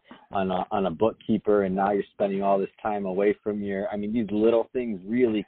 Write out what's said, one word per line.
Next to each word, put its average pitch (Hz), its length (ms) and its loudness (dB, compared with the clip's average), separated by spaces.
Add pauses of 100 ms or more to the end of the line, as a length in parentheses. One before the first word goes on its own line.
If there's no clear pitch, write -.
(300)
on 95 200 -2
a, 92 200 -2
on 98 160 0
a 87 40 -2
bookkeeper, 104 760 0
and 92 100 -2
now 98 180 0
you're 98 100 0 (100)
spending 98 300 -2
all 98 160 2
this 95 100 -2 (140)
time 104 240 -4
away 101 360 2
from 104 200 -4
your, 98 280 -4
I 104 60 -6
mean, 104 160 -4
these 113 180 -2
little 110 420 2
things 117 340 -6
really 110 420 0